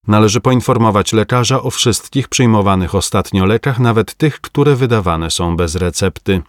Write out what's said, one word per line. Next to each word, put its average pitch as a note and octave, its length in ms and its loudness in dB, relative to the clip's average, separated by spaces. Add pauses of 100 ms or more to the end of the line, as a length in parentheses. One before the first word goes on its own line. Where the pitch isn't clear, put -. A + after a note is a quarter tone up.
Należy G#2+ 340 2
poinformować A2+ 720 2
lekarza A#2 480 0
o C3 80 -6
wszystkich - 580 -4
przyjmowanych G2+ 680 2
ostatnio F#2+ 500 -2
lekach, A2+ 340 0
nawet A2+ 340 0
tych, - 280 -2
które C#3+ 340 0
wydawane F2+ 560 -2
są E2+ 240 -2
bez E2 200 -2
recepty. F2+ 720 -2